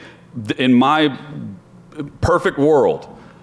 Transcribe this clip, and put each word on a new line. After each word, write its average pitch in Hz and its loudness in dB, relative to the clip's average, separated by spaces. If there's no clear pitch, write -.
th-, 147 -4
in 127 2
my 139 2
perfect 175 0
world, 135 2